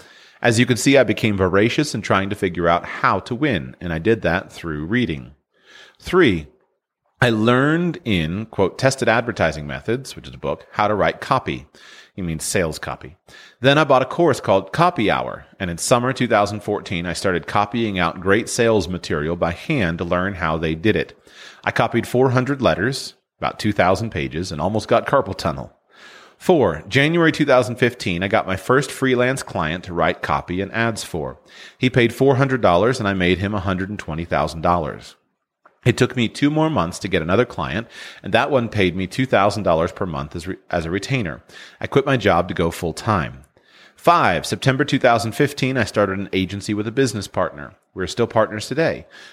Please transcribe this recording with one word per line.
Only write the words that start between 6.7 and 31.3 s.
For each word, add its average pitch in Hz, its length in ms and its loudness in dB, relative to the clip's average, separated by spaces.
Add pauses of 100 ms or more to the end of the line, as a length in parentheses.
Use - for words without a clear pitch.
I 127 80 4
learned 131 760 2
in, 92 440 -2
quote, - 300 -2
Tested 131 300 0
Advertising 104 580 0
Methods, 90 520 -6
which - 100 -16
is 65 60 -16
a 65 40 -18
book, 69 360 -6
how 104 160 0
to 107 40 0
write 85 280 0
copy. 76 460 -2 (460)
He 101 80 -12
means 80 220 -6
sales 82 340 -2
copy. - 380 -12 (460)
Then 135 160 4
I 156 80 4
bought 135 160 4
a 131 40 0
course 160 360 0
called 98 320 2
Copy 165 360 2
Hour, 64 360 -4 (120)
and 92 140 -6
in 85 60 -8
summer 123 340 2
two 127 160 -2
thousand 104 360 2
fourteen, 92 420 -4
I 87 80 -4
started 87 340 -2
copying 107 500 -2
out 85 220 -2
great 98 300 0
sales 110 400 2
material 85 480 -4
by 85 160 -2
hand 87 460 -2
to 95 40 -4
learn 90 300 -2
how 82 240 -2
they 80 180 -2
did 87 220 2
it. - 200 -4 (460)
I - 80 -2
copied 117 340 0
four 127 260 2
hundred 127 300 0
letters, 98 520 0 (240)
about - 200 -4
two 107 140 0
thousand 95 380 2
pages, 76 420 -6
and 76 80 -8
almost 101 300 -4
got 117 180 2
carpal 127 300 0
tunnel. 67 340 -6 (640)
Four, 107 520 2
January 156 420 2
two 151 140 4
thousand 123 320 6
fifteen, 98 440 0
I 98 60 0
got 101 200 2
my 92 100 -2
first 139 340 0
freelance 127 520 0
client 87 420 -4
to 90 80 -10
write 85 280 0
copy 82 380 -2
and 98 140 -6
ads 113 320 -2
for. 69 340 -8 (380)